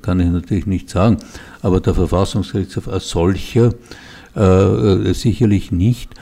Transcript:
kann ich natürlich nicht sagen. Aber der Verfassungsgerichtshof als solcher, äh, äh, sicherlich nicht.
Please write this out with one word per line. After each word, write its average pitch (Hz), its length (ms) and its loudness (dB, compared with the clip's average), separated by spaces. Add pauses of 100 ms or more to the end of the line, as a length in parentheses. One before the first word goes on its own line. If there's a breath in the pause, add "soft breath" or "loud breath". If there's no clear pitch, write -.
kann 90 180 -2
ich 87 80 2
natürlich 87 380 -2
nicht 92 240 -4
sagen. 90 260 2 (460 loud breath)
Aber 92 180 2
der 90 140 0
Verfassungsgerichtshof 92 920 -2
als 92 200 -6
solcher, 98 640 0 (640 loud breath)
äh, - 60 0
äh, 95 720 4
sicherlich 101 580 0
nicht. 104 380 0 (120)